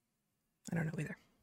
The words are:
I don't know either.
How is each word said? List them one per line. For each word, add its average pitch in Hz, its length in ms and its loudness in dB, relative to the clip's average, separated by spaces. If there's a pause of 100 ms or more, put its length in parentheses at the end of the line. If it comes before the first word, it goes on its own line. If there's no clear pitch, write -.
(720)
I 175 40 2
don't 165 100 4
know 156 140 -2
either. - 180 -4 (240)